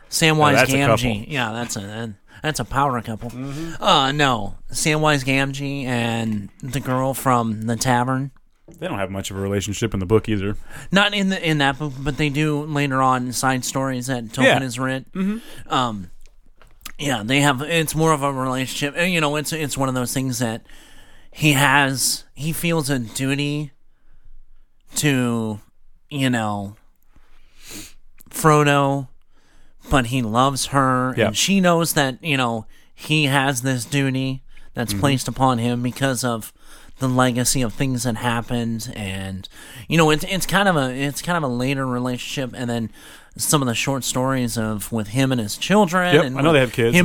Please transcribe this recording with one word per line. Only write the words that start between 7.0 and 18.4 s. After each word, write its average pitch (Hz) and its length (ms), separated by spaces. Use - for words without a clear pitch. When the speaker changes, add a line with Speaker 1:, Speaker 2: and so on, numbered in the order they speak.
Speaker 1:
from 113 500
the 113 120
tavern. 131 560
Speaker 2:
They 170 100
don't 104 100
have 95 100
much 98 220
of 95 60
a - 20
relationship 98 540
in 95 80
the 90 40
book 107 220
either. 104 300
Speaker 1:
Not 202 220
in 196 160
the, 190 200
in 151 100
that 135 200
book, 147 180
but 139 200
they 151 120
do 151 340
later 143 380
on 127 300
side 131 320
stories 131 440
that 123 180
Tolkien 127 180
Speaker 2:
Yeah. 214 160
Speaker 1:
has 123 180
written. 131 280
Speaker 2:
Mm-hmm. 202 580
Speaker 1:
Um, 113 380
yeah, 135 240
they 131 160
have. 143 220
It's 151 340
more 160 160
of 139 120
a 143 100
relationship. 131 640